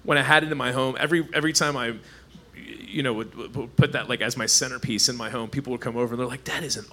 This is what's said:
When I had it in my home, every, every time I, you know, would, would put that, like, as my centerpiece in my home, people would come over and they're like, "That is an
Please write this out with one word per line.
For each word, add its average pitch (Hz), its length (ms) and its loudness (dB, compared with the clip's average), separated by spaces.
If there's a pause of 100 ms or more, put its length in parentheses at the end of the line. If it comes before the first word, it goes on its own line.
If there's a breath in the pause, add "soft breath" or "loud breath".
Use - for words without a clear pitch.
When 147 140 4
I 135 60 4
had 151 200 8
it 156 80 -4
in 147 60 -2
my 123 140 0
home, 131 280 0
every, 151 340 2
every 156 200 2
time 147 240 2
I, 117 160 -2 (640 loud breath)
you - 480 -8
know, 127 100 0
would, 113 420 -8
would 123 200 -8
put 143 180 6
that, 113 160 -4
like, 120 120 -2
as 107 160 -2
my 113 80 -2
centerpiece 120 640 2
in 123 60 -2
my 117 140 -6
home, 113 200 -6
people 135 220 -4
would 120 100 -4
come 117 160 -4
over 120 160 0
and 120 60 -4
they're 127 80 -2
like, 147 160 -10
"That - 200 -4
is 139 140 -4
an - 160 -12